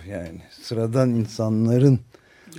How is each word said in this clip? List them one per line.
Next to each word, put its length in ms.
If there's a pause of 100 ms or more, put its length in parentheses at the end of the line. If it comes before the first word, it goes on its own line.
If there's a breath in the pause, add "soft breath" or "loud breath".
Yani 320 (200)
sıradan 480
insanların 920 (600 loud breath)